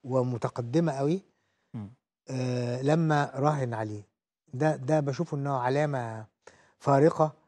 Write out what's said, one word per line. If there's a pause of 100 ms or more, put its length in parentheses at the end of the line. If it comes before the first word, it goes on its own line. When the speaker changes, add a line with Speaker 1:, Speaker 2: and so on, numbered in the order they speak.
Speaker 1:
ومتقدمة
أوي، (540)
Speaker 2:
إمم. (400)
Speaker 1:
آآ،
لما
راهن
عليه. (520)
ده،
ده
باشوفه
إنه
علامة (540)
فارقة (140)